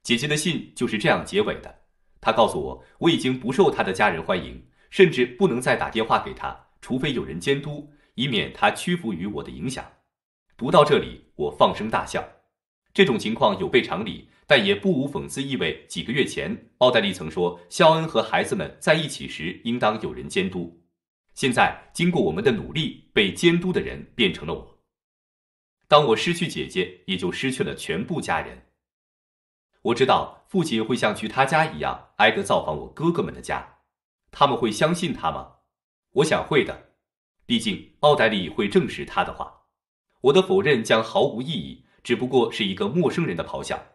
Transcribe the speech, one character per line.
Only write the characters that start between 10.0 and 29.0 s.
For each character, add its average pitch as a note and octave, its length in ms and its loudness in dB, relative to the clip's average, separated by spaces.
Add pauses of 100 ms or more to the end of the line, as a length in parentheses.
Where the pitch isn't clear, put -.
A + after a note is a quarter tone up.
读 C3 160 -2
到 F3+ 140 10
这 C#3+ 120 4
里， - 380 -6
我 - 160 -4
放 F#3 240 2
声 G#3+ 140 -6
大 - 160 -2
笑。 - 200 -6 (680)
这 G3 100 8
种 A#2+ 160 4
情 G#2 140 -4
况 G#2 260 2
有 F#2 100 -4
悖 B2 140 4
常 G3 220 -4
理， - 240 -12 (180)
但 D3+ 160 6
也 G3 100 2
不 G3 160 0
无 C#3 200 0
讽 - 180 -8
刺 C3+ 160 -8
意 C#3 140 -4
味。 - 320 -4
几 - 140 -8
个 - 100 -6
月 C3+ 100 2
前， - 540 -6
奥 B2+ 120 6
黛 A#2 120 4
丽 G2+ 100 -2
曾 D#2 180 -8
说， F2 300 -2 (100)
肖 D3 240 6
恩 D#3+ 140 0
和 A3 140 0
孩 F#3 200 0
子 G3+ 140 -2
们 D#3 240 -8
在 D#3+ 140 2
一 D#3+ 140 0
起 - 200 -12
时 - 380 -8
应 A#2 120 -2
当 A2 240 0
有 - 120 -8
人 C2 160 -12
监 F#3+ 200 -2
督。 - 300 -10 (540)
现 - 180 -2
在， - 400 0
经 F3 200 2
过 E3+ 100 2
我 E2+ 100 2
们 D#2+ 120 -4
的 C3+ 80 6
努 E2+ 200 -4
力， - 400 -6
被 G3+ 220 2
监 E3+ 260 4
督 F3+ 140 -2
的 - 80 0
人 - 320 -10
变 G2+ 180 2
成 - 160 -10
了 - 60 -4
我。 - 260 -14 (1080)
当 D3+ 180 6
我 A2+ 100 4
失 F3 200 -2
去 E3 120 -2
姐 C3+ 200 -8
姐， - 400 -6
也 F#3+ 100 -2
就 F2 140 -2
失 C3+ 200 -2
去 - 120 -4
了 - 100 -4
全 - 320 -6
部 F#3 160 -4
家 E3 180 -2
人。 - 280 -14 (1120)